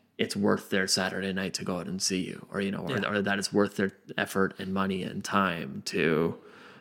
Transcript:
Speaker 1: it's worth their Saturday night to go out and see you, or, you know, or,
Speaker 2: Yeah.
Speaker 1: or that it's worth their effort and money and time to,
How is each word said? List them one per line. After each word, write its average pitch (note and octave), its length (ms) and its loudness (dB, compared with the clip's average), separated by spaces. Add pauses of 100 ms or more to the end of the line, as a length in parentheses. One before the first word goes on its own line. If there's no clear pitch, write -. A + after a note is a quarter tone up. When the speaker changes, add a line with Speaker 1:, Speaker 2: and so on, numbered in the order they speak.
(180)
Speaker 1:
it's A2 180 0
worth G2+ 340 2
their F#2+ 180 2
Saturday F#2+ 460 0
night F#2+ 220 -2
to - 100 -6
go F#2+ 140 -2
out E2+ 80 -8
and F#2 140 -6
see F#2 240 0
you, - 260 -10
or, G2+ 100 -4
you G2 100 0
know, F#2 80 -4
or, F2 180 -4
Speaker 2:
Yeah. G2+ 140 0
Speaker 1:
or G#2 100 2
that G2 160 2
it's G2+ 160 -4
worth G2+ 220 4
their G2 160 0 (260)
effort F#2+ 420 0
and F#2+ 140 -6
money F#2+ 300 0
and G2+ 200 -6
time E2+ 640 0
to, D#2+ 520 2 (440)